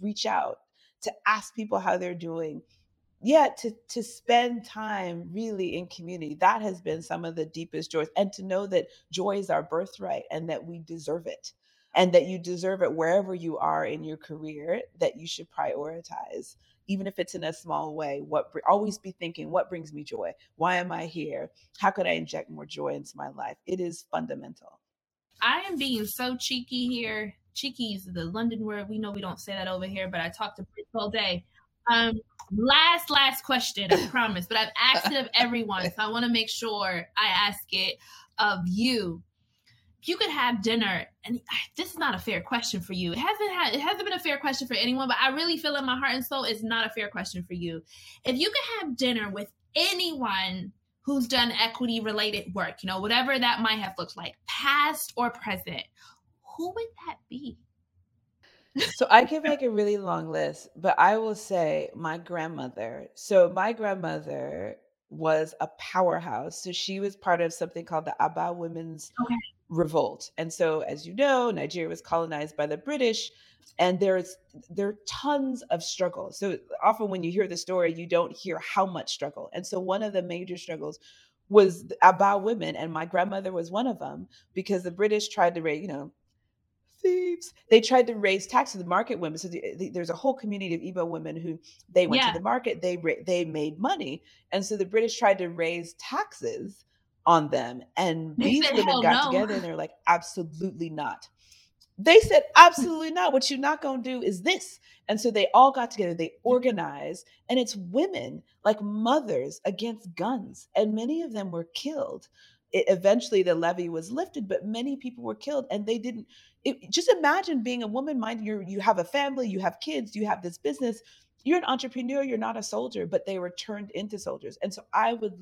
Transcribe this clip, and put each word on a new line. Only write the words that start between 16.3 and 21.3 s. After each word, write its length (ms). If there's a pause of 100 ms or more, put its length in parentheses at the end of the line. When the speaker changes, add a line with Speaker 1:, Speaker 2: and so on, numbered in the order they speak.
Speaker 1:
even 160
if 120
it's 160
in 100
a 80
small 420
way, 260
what 320
br-, 160
always 300
be 140
thinking, 380
"What 200
brings 220
me 100
joy? 300 (240)
Why 200
am 140
I 160
here? 440 (280)